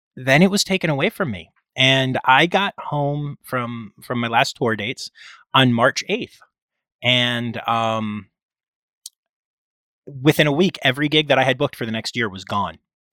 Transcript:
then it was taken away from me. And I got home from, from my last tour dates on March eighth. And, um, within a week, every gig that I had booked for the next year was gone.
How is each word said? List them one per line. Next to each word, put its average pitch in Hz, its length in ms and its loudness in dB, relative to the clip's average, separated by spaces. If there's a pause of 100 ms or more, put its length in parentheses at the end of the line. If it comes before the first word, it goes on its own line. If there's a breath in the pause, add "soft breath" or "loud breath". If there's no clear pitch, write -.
(160)
then 135 280 4
it 190 80 6
was 202 120 0
taken 185 260 -2
away 175 200 0
from 156 220 -4
me. 87 180 -12 (260)
And 131 480 4
I 135 220 6
got 190 320 0
home 143 680 -4
from, 120 580 -8
from 123 180 -6
my 117 80 -2
last 117 300 0
tour 113 180 0
dates 104 340 -8 (440 loud breath)
on 131 200 4
March 123 340 0
eighth. 196 320 -8 (640)
And, 120 560 -2 (100)
um, 110 600 -4 (1800)
within 147 400 0
a 147 60 0
week, 170 320 0
every 139 260 0
gig 151 200 0
that 135 100 4
I 131 40 2
had 127 140 0
booked 139 180 -4
for 127 100 -8
the 110 60 -6
next 110 240 -8
year 117 140 -4
was 92 160 -14
gone. 92 320 -6 (360)